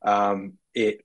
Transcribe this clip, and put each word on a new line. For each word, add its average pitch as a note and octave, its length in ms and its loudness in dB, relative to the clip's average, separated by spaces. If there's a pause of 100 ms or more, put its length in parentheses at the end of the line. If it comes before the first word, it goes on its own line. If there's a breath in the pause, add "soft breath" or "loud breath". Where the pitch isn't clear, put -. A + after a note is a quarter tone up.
Um, G2+ 520 0 (200)
it G#2+ 300 -2